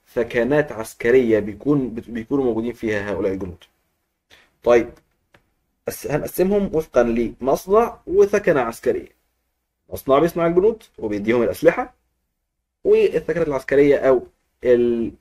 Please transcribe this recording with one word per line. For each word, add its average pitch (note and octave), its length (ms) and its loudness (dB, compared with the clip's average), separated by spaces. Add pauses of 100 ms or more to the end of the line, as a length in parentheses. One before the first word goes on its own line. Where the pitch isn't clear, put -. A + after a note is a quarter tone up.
(140)
ثكنات B2 580 -2
عسكريه A2+ 680 2
بيكون A2+ 560 -2
بت-، A2+ 160 -12
بيكونوا A#2+ 340 -4
موجودين A2+ 280 -2
فيها G#2 400 -6
هؤلاء F#2+ 200 -2
الجنود. F#2+ 320 -10 (1000)
طيب، A#2 280 2 (1000)
أس-، - 160 -12
هنقسمهم F#3 680 -2
وفقاً D#3 280 0
لمصنع C3+ 1040 0
وثكنه G3 540 2
عسكريه. A#2 480 -4 (840)
مصنع C3 280 0
بيصنع E3+ 280 0
الجنود F#3 360 0 (160)
وبيديهم A2 440 0
الاسلحه، A2+ 520 0 (880)
والثكنات E3+ 640 0
العسكريه C#3 480 2
او C3 300 2 (380)
ال-، A#2+ 560 2